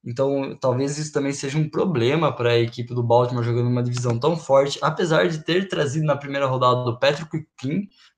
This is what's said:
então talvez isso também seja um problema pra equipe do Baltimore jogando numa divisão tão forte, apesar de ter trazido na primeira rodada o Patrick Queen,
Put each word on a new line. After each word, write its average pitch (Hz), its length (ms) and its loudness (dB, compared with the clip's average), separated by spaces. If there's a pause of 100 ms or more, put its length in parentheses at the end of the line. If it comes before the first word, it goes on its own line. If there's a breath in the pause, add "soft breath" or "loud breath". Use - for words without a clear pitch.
então 135 540 -2
talvez 135 380 0
isso 151 160 -8
também 139 180 -2
seja 139 260 -4
um 156 120 0
problema 147 640 0
pra 120 240 2
equipe 120 360 -2
do 123 80 -2
Baltimore 120 420 2
jogando 120 220 0
numa 123 180 0
divisão 120 360 -2
tão 160 160 2
forte, 139 460 2
apesar 160 480 2
de 156 160 -6
ter 190 240 0
trazido 151 360 -2
na 143 120 2
primeira 139 280 -4
rodada 123 440 2
o 117 100 -6
Patrick 151 480 0 (100)
Queen, 180 300 -4 (300 soft breath)